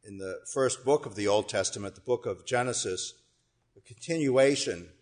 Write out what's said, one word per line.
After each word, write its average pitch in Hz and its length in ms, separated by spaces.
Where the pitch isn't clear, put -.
in 101 140
the 95 220
first 131 320
book 147 220
of 113 80
the 101 140
Old 104 200
Testament, 101 460
the - 80
book 120 240
of 95 220
Genesis, 120 680
a - 40
continuation 135 1080